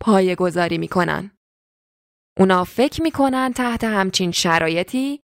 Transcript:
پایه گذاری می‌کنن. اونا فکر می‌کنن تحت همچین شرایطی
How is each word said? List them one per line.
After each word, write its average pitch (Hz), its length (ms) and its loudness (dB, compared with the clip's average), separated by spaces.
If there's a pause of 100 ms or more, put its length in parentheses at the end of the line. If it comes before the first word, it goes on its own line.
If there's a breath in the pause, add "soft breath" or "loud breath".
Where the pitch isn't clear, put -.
پایه 190 340 4
گذاری 175 440 0
می‌کنن. 165 520 -2 (1080)
اونا 185 260 4
فکر 285 380 -2
می‌کنن 262 500 0
تحت 240 320 -4
همچین 190 460 0
شرایطی 175 880 0 (100)